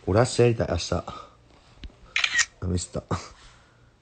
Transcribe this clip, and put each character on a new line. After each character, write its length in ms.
俺 120
明 60
日 160
や 60
り 80
た 100
い、 60
明 60
日。 180
あ、 1700
ミ 140
ス 100
っ 20
た。 120